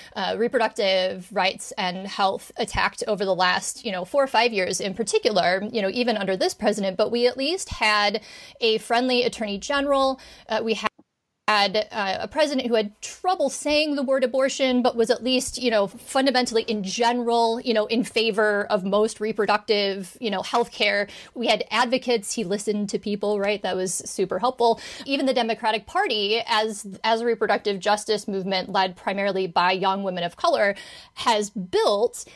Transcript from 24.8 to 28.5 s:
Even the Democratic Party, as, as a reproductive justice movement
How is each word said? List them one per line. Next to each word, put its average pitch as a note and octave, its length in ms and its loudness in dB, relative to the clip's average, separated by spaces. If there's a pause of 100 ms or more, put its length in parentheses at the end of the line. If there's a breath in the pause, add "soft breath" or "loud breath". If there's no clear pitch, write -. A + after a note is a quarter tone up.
Even C4+ 220 0
the C4 80 2
Democratic A3 520 0
Party, A#3 600 0
as, A3 400 0 (160)
as A3+ 180 2
a A#3+ 60 -2
reproductive G#3+ 540 0
justice G#3 480 0
movement F#3+ 420 -2